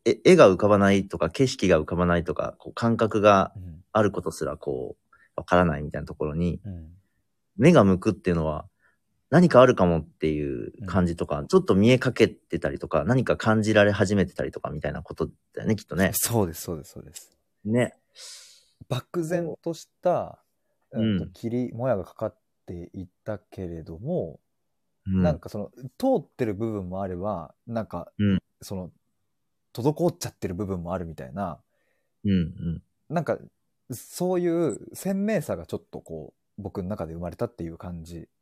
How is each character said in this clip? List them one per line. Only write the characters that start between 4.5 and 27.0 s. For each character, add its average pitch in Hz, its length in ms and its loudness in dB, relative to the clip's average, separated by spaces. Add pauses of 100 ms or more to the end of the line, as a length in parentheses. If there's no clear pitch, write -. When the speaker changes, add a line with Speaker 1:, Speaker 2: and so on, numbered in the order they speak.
Speaker 1:
こ 65 420 -8
う、 - 180 -20 (200)
わ - 80 -8
か 90 120 2
ら 90 80 6
な 76 140 0
い 73 40 -8
み 73 80 -8
た 69 80 -8
い 71 40 -8
な 73 40 -12
と 73 80 -12
こ 76 120 -6
ろ 73 80 -6
に、 87 300 -2
Speaker 2:
う 101 60 -10
ん。 82 180 -14 (680)
Speaker 1:
目 127 160 6
が 123 120 8
向 95 140 4
く 107 120 0
っ 92 40 0
て - 160 -4
い - 20 4
う 82 40 2
の 78 100 -2
は、 76 200 -6 (640)
何 175 180 6
か 123 140 10
あ 127 40 10
る 117 80 6
か 92 120 4
も 85 140 4
っ 78 60 -8
て - 240 -4
い 71 360 -4
う - 60 -14 (140)
感 92 200 2
じ 85 100 -2
と 87 100 -4
か、 73 140 -4
Speaker 2:
う - 40 -6
ん。 - 40 -14
Speaker 1:
ち - 60 -2
ょ - 60 8
っ 92 40 -4
と 104 100 4
見 104 160 6
え 127 80 6
か 131 140 0
け 107 160 4
て - 300 -8
た 78 120 -4
り 69 80 -6
と - 100 -10
か、 76 160 0
何 120 200 2
か - 120 0
感 110 260 2
じ 107 100 0
ら 104 120 6
れ 101 80 4
始 101 220 2
め 95 120 4
て - 80 -12
た 65 100 -4
り 65 60 -6
と - 100 -12
か - 100 -10
み 76 100 -8
た 73 100 -6
い - 20 -6
な 71 100 -10
こ - 120 -14
と 76 140 -4 (260)
だ - 80 -10
よ - 60 -4
ね、 107 80 2
き - 60 -10
っ - 40 -20
と 73 100 -8
ね。 92 180 2
Speaker 2:
そ 113 280 0
う 92 40 0
で 82 80 -8
す、 - 80 -14
そ 90 120 -8
う - 20 -10
で 71 80 -12
す、 - 80 -20
そ - 80 -18
う - 40 -18
で - 100 -20
す。 - 220 -20 (280)
Speaker 1:
ね。 117 300 -2 (920)
Speaker 2:
漠 160 360 -6
然 170 380 -4
と 170 100 -6
し - 160 -14 (140)
た、 131 400 -2 (500)
Speaker 1:
う 113 80 -6
ん。 - 20 0
Speaker 2:
う 107 140 2
ん - 40 0
と、 82 120 -6
霧、 120 400 -6
も 120 160 -4
や 113 80 2
が 90 80 -4
か - 100 -20
か 110 120 -6
っ - 120 -10 (280)
て 87 260 -12
い 95 140 -12 (180)
た 107 140 -8
け - 280 -12
れ 82 160 -10
ど 80 160 -14
も、 113 420 -8 (680)
Speaker 1:
う 95 40 -6
ん。 92 120 2
Speaker 2:
な 87 100 4
ん 76 60 -4
か - 100 -14
そ 107 100 -8
の、 104 120 -8 (280)
通 254 80 -2 (120)
っ 156 180 -8
て 127 80 0
る 104 100 -2
部 113 160 -4
分 98 180 -6
も 95 140 -6